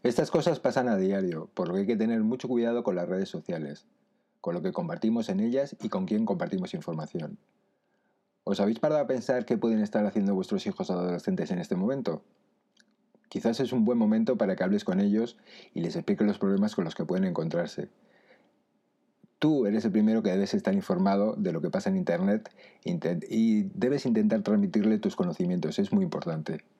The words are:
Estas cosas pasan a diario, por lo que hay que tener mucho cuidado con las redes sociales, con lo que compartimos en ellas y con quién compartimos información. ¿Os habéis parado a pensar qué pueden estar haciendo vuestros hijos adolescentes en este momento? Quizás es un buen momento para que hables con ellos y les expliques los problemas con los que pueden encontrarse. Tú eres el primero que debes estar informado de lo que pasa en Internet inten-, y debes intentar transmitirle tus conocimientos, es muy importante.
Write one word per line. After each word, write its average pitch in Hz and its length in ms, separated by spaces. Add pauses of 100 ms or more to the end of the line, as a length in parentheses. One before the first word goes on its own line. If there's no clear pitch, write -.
Estas 123 260
cosas 160 300
pasan 127 280
a 107 100
diario, 95 560
por 87 140
lo 87 60
que 98 80
hay - 60
que 117 80
tener 110 260
mucho 123 260
cuidado 117 360
con 95 120
las 87 140
redes 95 200
sociales, 80 580 (520)
con 175 140
lo 175 80
que 180 100
compartimos 117 580
en 98 100
ellas 127 420
y 107 80
con 95 160
quién 107 200
compartimos 101 500
información. 160 640 (1040)
¿Os 196 160
habéis 196 200
parado 151 220
a - 60
pensar 123 380
qué 117 120
pueden 110 220
estar 107 260
haciendo 101 300
vuestros 92 320
hijos 92 240
adolescentes 90 580
en 90 100
este 87 160
momento? 101 480 (1040)
Quizás 117 300
es 127 140
un 113 120
buen 120 120
momento 113 400
para 98 180
que - 80
hables 101 200
con 92 160
ellos 107 380 (360)
y 80 60
les 85 160
expliques 101 320
los 101 120
problemas 98 360
con 95 80
los 82 100
que 82 120
pueden 190 200
encontrarse. 170 640 (1500)
Tú 147 260
eres 107 200
el 104 60
primero 110 320
que 98 80
debes 98 220
estar 98 200
informado 98 640
de 92 140
lo 80 100
que 82 80
pasa 98 200
en 95 80
Internet 92 520 (340)
inten-, - 460
y 110 340 (100)
debes 131 320
intentar 107 360
transmitirle 104 580
tus 98 160
conocimientos, 87 640
es 101 120
muy 98 120
importante. 85 600 (160)